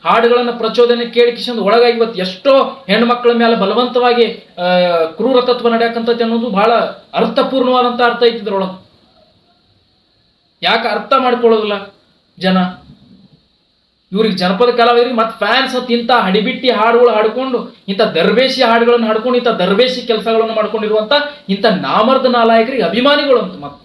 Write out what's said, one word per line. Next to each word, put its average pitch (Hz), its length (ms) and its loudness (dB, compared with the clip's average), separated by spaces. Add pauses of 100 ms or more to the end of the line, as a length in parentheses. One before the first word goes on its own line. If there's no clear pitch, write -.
ಹಾಡುಗಳನ್ನ 233 460 2
ಪ್ರಚೋದನೆ 233 540 0
ಕೇಳಿ 233 260 2
ಕಿಶನ್ 233 280 -8
ಒಳಗಾಗಿ 226 380 2
ಇವತ್ತು 185 220 -2
ಎಷ್ಟೋ 269 680 0
ಹೆಣ್ಮಕ್ಳ 233 440 2
ಮೇಲೆ 233 240 2
ಬಲವಂತವಾಗಿ, 233 800 0
ಆ, 180 720 0
ಕ್ರೂರ 240 360 0
ತತ್ವ 233 280 0
ನಡೆಯಕ್ಕಂಥದ್ದು 233 540 -2
ಅನ್ನೋದು 226 260 -2
ಬಹಳ 208 240 2 (400)
ಅರ್ಥಪೂರ್ಣವಾದಂಥ 247 880 0
ಅರ್ಥ 233 220 0
ಐತಿ 233 140 2
ಇದ್ರೊಳಗೆ. 196 500 -6 (1800)
ಯಾಕೆ 233 240 0
ಅರ್ಥ 220 300 -2
ಮಾಡ್ಕೊಳ್ಳೋದಿಲ್ಲ 226 760 0 (460)
ಜನ? 185 180 0 (1500)
ಇವ್ರಿಗೆ 196 240 0
ಜನಪದ 190 340 0
ಕಲಾವಿದರಿಗೆ 240 460 2
ಮತ್ತೆ 226 320 -2
ಫ್ಯಾನ್ಸ್ 262 280 -2
ಹತ್ತು 240 180 -4
ಇಂಥ 233 180 -2
ಹಡಿಬಿಟ್ಟಿ 226 580 0
ಹಾಡುಗಳು 233 420 2
ಹಾಡ್ಕೊಂಡು, 220 640 -2 (120)
ಇಂಥ 196 140 -2
ದರ್ವೇಶಿ 196 640 0
ಹಾಡುಗಳನ್ನ 233 420 2
ಹಾಡ್ಕೊಂಡು, 220 320 0
ಇಂಥ 240 100 -2
ದರ್ವೇಶಿ 233 540 0
ಕೆಲಸಗಳನ್ನು 226 520 -2
ಮಾಡ್ಕೊಂಡಿರುವಂಥ 214 580 -2 (380)
ಇಂಥ 196 160 -2
ನಾಮರ್ದ 202 600 0
ನಾಲಾಯಕರಿಗೆ 233 580 2
ಅಭಿಮಾನಿಗಳು 262 560 2
ಅಂತ 180 240 -10
ಮತ್ತೆ - 220 -16